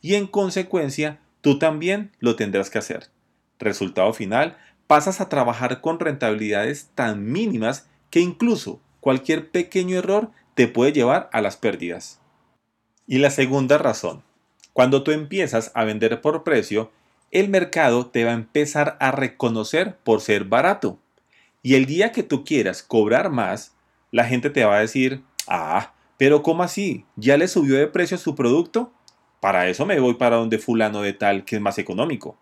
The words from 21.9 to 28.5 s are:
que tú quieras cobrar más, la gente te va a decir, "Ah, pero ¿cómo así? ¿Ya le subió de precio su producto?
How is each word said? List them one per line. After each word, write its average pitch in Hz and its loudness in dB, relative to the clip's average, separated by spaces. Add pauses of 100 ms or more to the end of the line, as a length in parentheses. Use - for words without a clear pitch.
que 208 -4
tú 139 -4
quieras 104 -2
cobrar 117 2
más, 110 -6 (360)
la 120 2
gente 123 0
te 143 2
va 104 4
a 107 4
decir, 131 -2 (240)
"Ah, 82 -4 (220)
pero 147 6
¿cómo 165 0
así? 175 -6 (140)
¿Ya 123 4
le 170 2
subió 139 2
de 147 4
precio 175 -2
su 156 -6
producto? 165 0 (480)